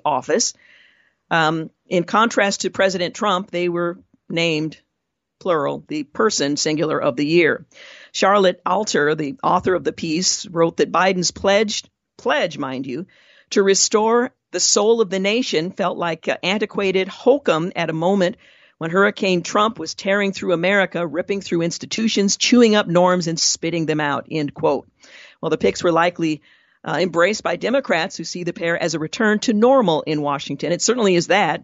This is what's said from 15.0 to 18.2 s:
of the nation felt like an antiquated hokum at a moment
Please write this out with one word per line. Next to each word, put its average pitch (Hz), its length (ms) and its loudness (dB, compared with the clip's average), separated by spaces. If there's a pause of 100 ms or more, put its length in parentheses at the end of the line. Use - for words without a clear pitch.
of 202 80 0
the 190 120 -2
nation 196 500 0
felt 185 260 -2
like 170 300 -6
an 175 160 -2
antiquated 190 640 -2
hokum 190 720 2
at 165 120 -2
a 160 60 -4
moment 180 420 0 (420)